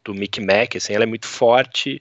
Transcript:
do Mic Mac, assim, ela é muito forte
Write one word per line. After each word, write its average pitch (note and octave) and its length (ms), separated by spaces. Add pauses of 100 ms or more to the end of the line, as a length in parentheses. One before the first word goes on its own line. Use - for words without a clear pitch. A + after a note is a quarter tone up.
do G#2 100
Mic G2+ 260
Mac, G2+ 360
assim, - 180
ela G#2+ 100
é - 20
muito A2+ 200
forte C3 760